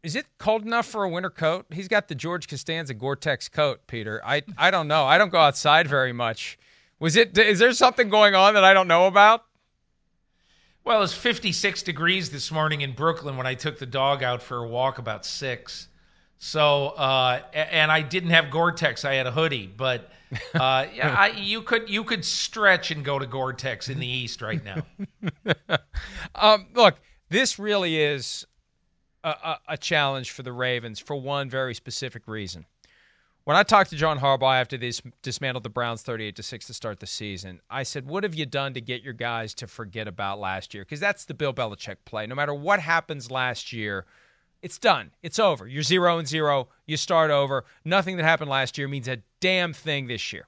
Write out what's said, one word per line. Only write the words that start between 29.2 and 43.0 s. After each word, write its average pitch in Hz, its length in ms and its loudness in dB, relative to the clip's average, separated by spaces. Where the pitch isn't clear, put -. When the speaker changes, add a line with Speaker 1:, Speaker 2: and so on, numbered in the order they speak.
Speaker 1:
a, 165 60 -4
a, 156 300 -6
a 156 80 -8
challenge 139 560 -2
for 135 100 -16
the 123 100 -10
Ravens 120 460 -4
for - 160 -10
one 139 340 -6
very 127 260 -4
specific - 520 -12
reason. 98 400 -10
When 147 120 2
I 202 80 6
talked 202 260 4
to 160 60 -14
John 151 240 0
Harbaugh 131 400 2
after 123 160 -4
they 120 100 -8
dis-, 120 160 -8
dismantled 127 440 -8
the 120 40 -10
Browns 117 340 -6
thirty-eight 110 340 -8
to 107 80 -14
six - 240 -14
to 117 60 -16
start 107 260 -10
the 101 80 -14
season, 95 600 -10
I 135 140 -8
said, 131 240 -8
"What 180 160 -6
have 175 140 -6
you 156 100 -6
done 139 280 -6
to 123 60 -8
get 117 220 -8
your 127 120 -12
guys 117 400 -6
to 120 120 -14
forget 110 400 -12
about 98 320 -6
last 95 340 -8
year?" 190 120 -14
'Cause 151 160 -14
that's 202 240 -4
the 151 100 -12
Bill 139 180 -4
Belichick 107 520 -8
play. 107 220 -8
No 127 100 -10
matter 147 180 -4
what 165 240 0
happens 151 540 -4